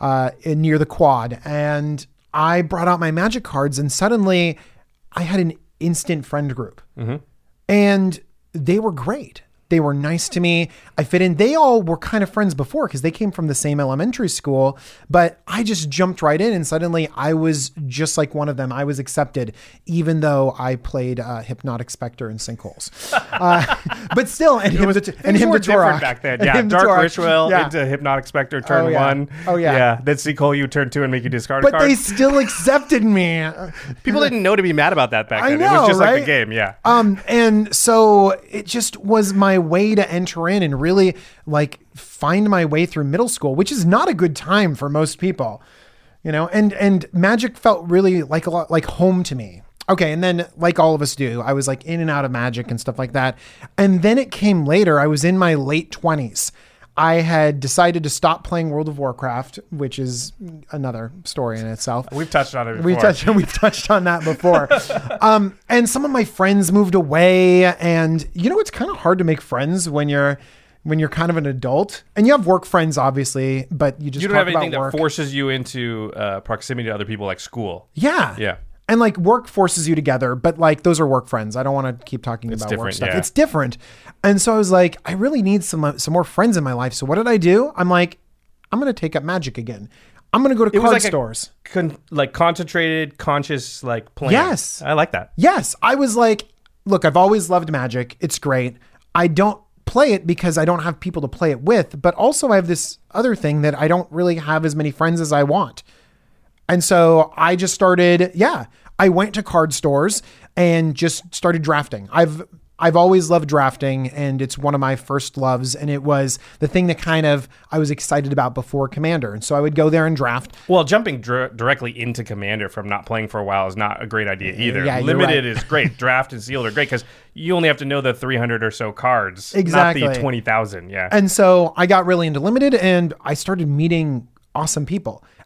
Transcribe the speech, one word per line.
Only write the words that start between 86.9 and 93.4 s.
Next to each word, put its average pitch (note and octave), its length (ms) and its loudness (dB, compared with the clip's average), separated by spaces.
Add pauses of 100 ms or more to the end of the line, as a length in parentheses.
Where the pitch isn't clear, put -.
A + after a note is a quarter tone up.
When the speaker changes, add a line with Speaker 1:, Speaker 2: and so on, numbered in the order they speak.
Speaker 1:
So - 140 -8
what C#3+ 80 0
did A3+ 120 0
I A#3 120 2
do?" F#3+ 380 4
I'm F3+ 120 0
like, F3 300 2 (540)
"I'm G#3 60 0
gonna C4+ 140 -2
take E3 240 -4
up D3 60 -4
Magic D#3+ 340 -6
again. A2 320 -12 (460)
I'm B3+ 80 2
gonna C4+ 120 2
go A3 120 4
to G#3 40 0
Speaker 2:
It G#3 100 2
was A#3 100 4
Speaker 1:
card - 60 6
Speaker 2:
like A3 80 0
a - 20 0
Speaker 1:
stores." B2+ 440 -6 (140)
Speaker 2:
con-, E3 320 -4 (140)
like, C#3+ 240 -2
concentrated, D#3+ 840 -2
conscious, C#3+ 640 -6